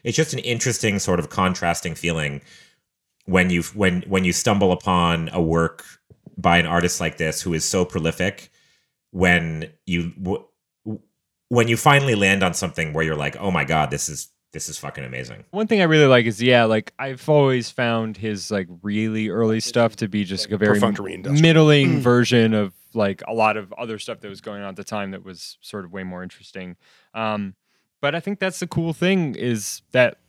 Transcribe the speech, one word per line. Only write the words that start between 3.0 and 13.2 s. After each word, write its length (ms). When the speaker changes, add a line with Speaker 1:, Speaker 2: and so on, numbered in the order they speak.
Speaker 1:
when 240
you, 120
when, 280
when 220
you 80
stumble 400
upon 600
a 80
work 440
by 220
an 80
artist 340
like 180
this 240
who 120
is 100
so 200
prolific. 680
When 600
you 240
w-, 240
when 200
you 80
finally 380
land 280
on 120
something 400
where 100
you're 100
like, 220